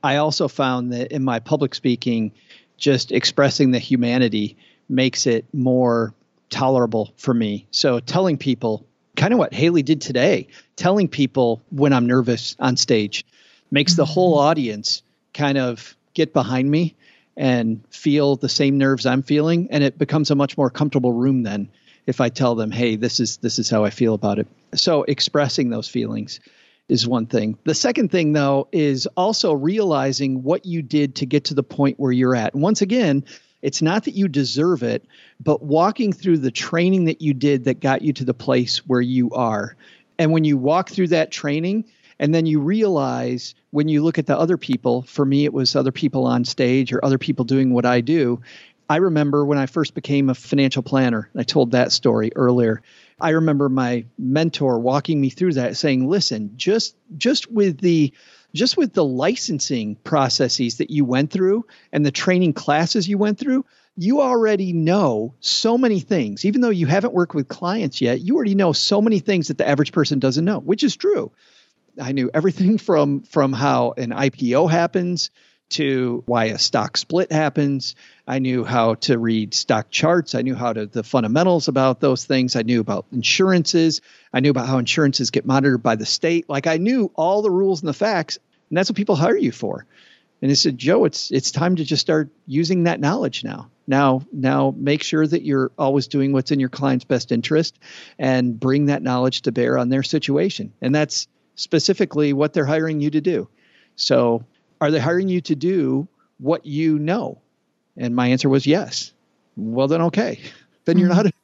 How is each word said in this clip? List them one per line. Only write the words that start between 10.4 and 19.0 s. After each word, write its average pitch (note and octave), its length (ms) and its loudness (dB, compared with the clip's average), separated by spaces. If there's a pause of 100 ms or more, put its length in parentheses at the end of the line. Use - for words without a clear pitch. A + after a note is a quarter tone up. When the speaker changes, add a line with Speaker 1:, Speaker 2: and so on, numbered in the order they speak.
Speaker 1:
telling F#3 320 2
people B2+ 520 0 (100)
when C#3 220 2
I'm A#2+ 140 2
nervous B2 520 0
on B2+ 180 0
stage G#2+ 500 0 (440)
makes E3 260 2
the E3 100 2
whole E3+ 320 2
Speaker 2:
Mm-hmm. C#3+ 100 4
Speaker 1:
audience A#2 540 -2 (320)
kind C#3 240 0
of B2 360 -6 (200)
get D#3 180 0
behind C3 380 0
me D#3+ 240 0 (420)
and A#2 540 -2
feel C#3+ 460 0
the C#3 120 -4
same C#3 300 0
nerves C3+ 280 2